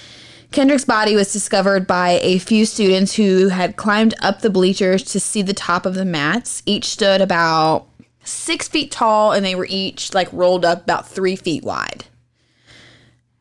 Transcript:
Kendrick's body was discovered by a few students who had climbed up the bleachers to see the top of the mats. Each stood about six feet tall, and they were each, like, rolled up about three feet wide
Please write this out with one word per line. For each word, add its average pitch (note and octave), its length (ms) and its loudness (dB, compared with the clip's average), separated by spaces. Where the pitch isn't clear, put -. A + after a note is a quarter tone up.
Kendrick's C#4 340 2
body G#3+ 300 2
was G3+ 180 2
discovered G3 520 0
by F3+ 360 2
a F#3 180 0
few A3 260 2
students F#3+ 500 2
who F#3+ 340 4
had F3+ 260 -2
climbed G#3+ 460 2
up G3+ 180 -2
the A#3 100 0
bleachers F#3 540 2
to - 160 -6
see - 220 -4
the F#3+ 120 -4
top F3+ 320 -2
of F#3 100 -4
the F#3+ 100 -4
mats. E3+ 600 -4
Each G3+ 200 -8
stood G3 360 0
about D#3+ 640 2
six - 440 -8
feet - 220 -4
tall, G#3+ 440 2
and G3 120 0
they F#3 80 -4
were F3+ 160 -6
each, - 440 -6
like, F3+ 180 0
rolled F3+ 340 0
up F3 180 0
about - 240 -4
three F#3+ 280 -2
feet - 280 -6
wide B1+ 420 -8